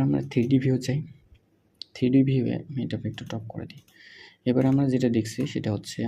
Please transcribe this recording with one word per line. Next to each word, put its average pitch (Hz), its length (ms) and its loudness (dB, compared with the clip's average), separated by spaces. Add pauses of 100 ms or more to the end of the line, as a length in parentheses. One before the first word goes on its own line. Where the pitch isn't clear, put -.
আমরা 143 140 0 (100)
থ্রি 123 200 2
ডি 135 140 4
ভিউ 131 220 2
চাই, 135 120 -2 (960)
থ্রি 131 200 0
ডি 135 140 8
ভিউয়ে 120 280 0 (120)
আমি 135 160 -6
এটা - 120 -4 (140)
একটু - 200 -10
টপ 110 220 -8
করে - 180 -10
দিই। - 120 -20 (680)
এবার 131 200 4
আমরা 139 220 4
যেটা 127 240 2
দেখছি 110 240 -2 (120)
সেটা 110 220 -4
হচ্ছে - 340 -8